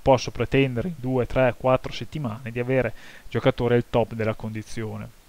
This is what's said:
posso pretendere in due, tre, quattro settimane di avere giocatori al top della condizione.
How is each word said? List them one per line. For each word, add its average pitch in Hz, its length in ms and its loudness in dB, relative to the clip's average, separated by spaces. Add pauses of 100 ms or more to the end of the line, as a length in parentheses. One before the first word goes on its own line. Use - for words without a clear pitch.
posso 131 280 4
pretendere 131 580 0
in 170 100 -6
due, 127 260 0
tre, 127 320 2
quattro - 340 2
settimane 120 600 -8
di 120 100 -6
avere 123 320 2 (380)
giocatori 120 460 2
al 120 120 4
top 117 240 2
della 110 220 -2
condizione. 110 840 -8 (120)